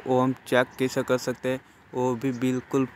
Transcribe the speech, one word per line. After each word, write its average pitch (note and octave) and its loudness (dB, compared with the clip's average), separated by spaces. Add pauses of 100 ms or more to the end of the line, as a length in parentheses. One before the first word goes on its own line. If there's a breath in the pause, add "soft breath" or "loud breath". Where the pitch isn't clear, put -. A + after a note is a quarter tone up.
वो B2+ 4
हम C3 2 (120)
चेक B2+ 2
कैसे B2+ -2
कर B2+ 2
सकते B2+ -6
हैं, C3 -4 (320 soft breath)
वो B2+ 0
भी C3 -2
बिल्कुल B2+ 0 (100)